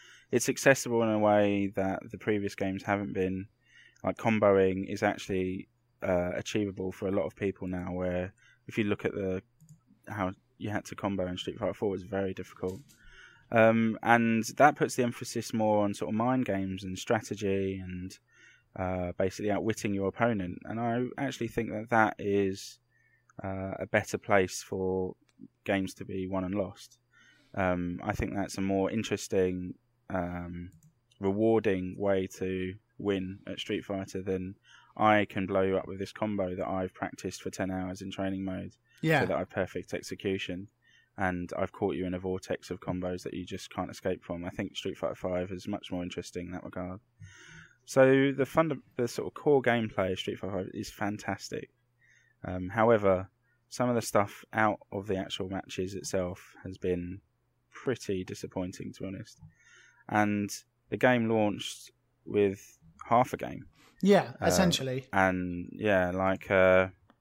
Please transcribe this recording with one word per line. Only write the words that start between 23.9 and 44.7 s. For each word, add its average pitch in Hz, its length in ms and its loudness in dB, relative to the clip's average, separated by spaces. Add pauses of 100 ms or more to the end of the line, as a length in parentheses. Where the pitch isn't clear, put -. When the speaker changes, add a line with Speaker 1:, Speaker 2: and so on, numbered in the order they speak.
Speaker 1:
place 98 460 2
for 92 520 -2 (480)
games 98 300 0
to - 120 -14
be 95 220 -6
won 95 160 -2
and 92 120 -2
lost. 98 420 -6 (580)
Um, 90 480 0
I 104 100 0
think 117 220 -2
that's 98 220 -4
a 101 40 -4
more 95 300 2
interesting, 95 840 -2 (340)
um, 87 600 -6 (480)
rewarding 101 800 2
way 98 280 2 (120)
to 92 340 -4 (240)
win 95 400 -2 (100)
at 92 120 -10
Street - 260 -4
Fighter 95 380 -6
than 95 320 -4 (420)
I 107 280 6
can 95 200 -2
blow 95 160 2
you 95 160 2
up - 100 -2
with 95 120 -10
this 98 120 -6
combo 101 440 -2
that 92 120 -4
I've 92 280 -2
practiced - 480 -8
for 92 80 -6
ten 95 180 -4
hours 92 320 -6
in 98 80 -10
training 95 340 -4
mode 95 300 -6 (280)
Speaker 2:
Yeah. 156 200 2
Speaker 1:
so 104 60 2
that 85 100 0
I've 92 140 -4
perfect 90 420 -4
execution 95 760 -4 (480)
and 90 420 -2
I've 95 140 0
caught 98 240 0
you 90 120 -2
in 90 80 -2
a 90 40 -4
vortex 92 520 -4
of 90 80 -6
combos 90 420 -4
that - 140 -8
you 90 100 -8
just - 260 -12
can't 92 200 -6
escape - 320 -4
from. 87 220 -8
I 90 40 -6
think - 260 -6